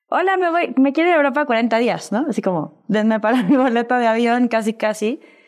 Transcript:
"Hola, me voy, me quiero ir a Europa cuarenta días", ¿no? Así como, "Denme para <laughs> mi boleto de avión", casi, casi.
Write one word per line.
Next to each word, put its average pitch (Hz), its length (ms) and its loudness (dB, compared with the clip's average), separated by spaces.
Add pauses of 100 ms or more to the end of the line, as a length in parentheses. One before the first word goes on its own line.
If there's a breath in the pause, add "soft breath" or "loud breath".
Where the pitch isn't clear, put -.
"Hola, 381 280 0
me 359 120 0
voy, 339 280 -2
me 269 160 4
quiero 330 160 2
ir 349 60 4
a - 20 4
Europa 285 280 0
cuarenta 226 340 0
días", 208 320 -2
¿no? 233 180 -2
Así 208 120 -4
como, 175 460 -4
"Denme 214 320 0
para 220 240 0
<laughs> - 0 -
mi 226 140 2
boleto 247 380 0
de 247 120 2
avión", 233 400 2
casi, 226 260 -2
casi. 214 460 -4 (280 loud breath)